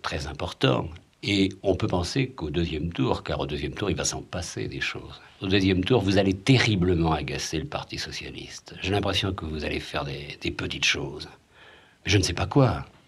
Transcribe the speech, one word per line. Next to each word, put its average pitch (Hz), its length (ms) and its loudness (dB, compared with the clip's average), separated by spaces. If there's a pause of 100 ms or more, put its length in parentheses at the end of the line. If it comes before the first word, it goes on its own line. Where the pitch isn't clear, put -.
très 80 240 -4
important. 85 640 0 (340)
Et 98 280 4 (120)
on 98 140 2
peut 107 100 -2
penser 95 440 0
qu'au 78 200 -8
deuxième 82 420 -2
tour, 123 300 -2
car - 180 -4
au 69 60 -2
deuxième 71 280 -4
tour, 101 160 -2
il 80 60 0
va - 80 -4
s'en - 180 -2
passer - 460 -8
des - 120 -8
choses. - 400 -6 (200)
Au 101 60 -6
deuxième 95 380 4
tour, 113 180 4
vous 95 160 4
allez 98 160 4
terriblement 92 800 4
agacer 73 460 -4
le 78 60 -2
Parti - 340 -8
socialiste. - 840 -12
J'ai 92 80 -2
l'impression 98 420 0
que 92 120 -6
vous 78 200 -4
allez - 160 -2
faire - 240 -6
des, 135 360 -10
des - 100 -2
petites - 340 -4
choses. - 440 -2 (760)
Mais 92 80 -2
je 101 60 8
ne 92 40 6
sais 87 120 0
pas 90 120 -2
quoi. 92 380 4 (240)